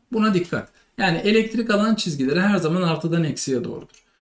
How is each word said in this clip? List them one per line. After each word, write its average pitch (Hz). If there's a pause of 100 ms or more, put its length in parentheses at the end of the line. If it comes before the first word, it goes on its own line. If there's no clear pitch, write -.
(120)
Buna 214
dikkat. 170 (280)
Yani 139
elektrik 220
alan 208
çizgileri 147
her 202
zaman 165
artıdan 165
eksiye 127
doğrudur. - (200)